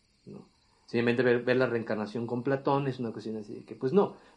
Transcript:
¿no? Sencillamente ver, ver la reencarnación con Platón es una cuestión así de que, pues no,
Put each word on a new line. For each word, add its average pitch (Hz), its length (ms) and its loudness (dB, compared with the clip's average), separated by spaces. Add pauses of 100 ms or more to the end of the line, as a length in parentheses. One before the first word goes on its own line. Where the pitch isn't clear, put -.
(260)
¿no? - 220 -18 (380)
Sencillamente 120 360 2
ver, 120 220 4
ver 123 140 2
la 131 100 4
reencarnación 113 580 -2
con 120 160 -4
Platón 139 460 0
es 123 100 -4
una 117 140 -4
cuestión 110 260 -8
así 110 160 -12
de - 120 -14
que, 110 100 -14
pues 135 180 -2
no, 190 220 2 (220)